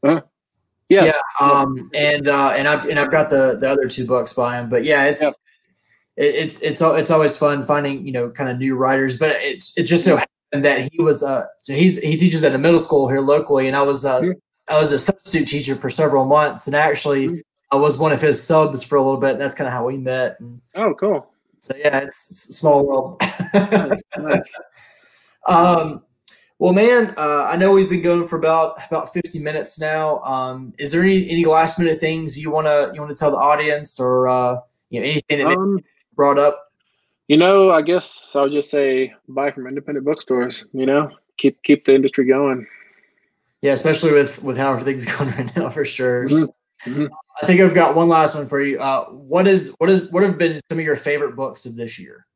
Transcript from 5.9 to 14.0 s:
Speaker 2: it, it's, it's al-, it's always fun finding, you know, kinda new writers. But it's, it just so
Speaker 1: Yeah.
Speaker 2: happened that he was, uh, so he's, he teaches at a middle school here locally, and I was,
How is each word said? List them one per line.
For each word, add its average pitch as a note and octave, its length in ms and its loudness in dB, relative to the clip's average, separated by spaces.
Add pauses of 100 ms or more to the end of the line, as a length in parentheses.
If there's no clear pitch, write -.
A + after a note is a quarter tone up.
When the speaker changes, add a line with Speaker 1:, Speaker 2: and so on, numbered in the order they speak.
Speaker 2:
it, D3 100 2
it's, D#3 280 -6
it's D3+ 200 -4
al-, D#3+ 120 4
it's D#3 160 0
always D#3 260 2
fun C#3+ 260 0
finding, C#3 440 -4
you C3+ 60 -10
know, A#2+ 180 -4
kinda B2+ 260 -6
new C3 200 -2
writers. C3 420 0
But D3+ 220 0
it's, - 380 -6
it E3 60 0
just E3+ 200 2
so F3+ 120 4
Speaker 1:
Yeah. - 80 -2 (280)
Speaker 2:
happened C#3 140 -2
that C3 260 0
he E3+ 100 -2
was, D3+ 200 2
uh, C3+ 240 -4 (140)
so - 120 -10
he's, F3 300 4
he D#3 160 -2
teaches D#3+ 260 2
at C3+ 100 4
a C3 40 -2
middle E3 200 4
school C#3+ 300 2
here C3+ 120 0
locally, C#3+ 480 2
and C3+ 80 -2
I C#3+ 60 2
was, C#3 220 0